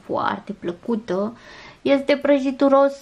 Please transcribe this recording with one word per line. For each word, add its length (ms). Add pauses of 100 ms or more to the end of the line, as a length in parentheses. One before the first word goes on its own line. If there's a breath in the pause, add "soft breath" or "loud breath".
foarte 480
plăcută. 840 (460 loud breath)
Este 340
prăjituros, 840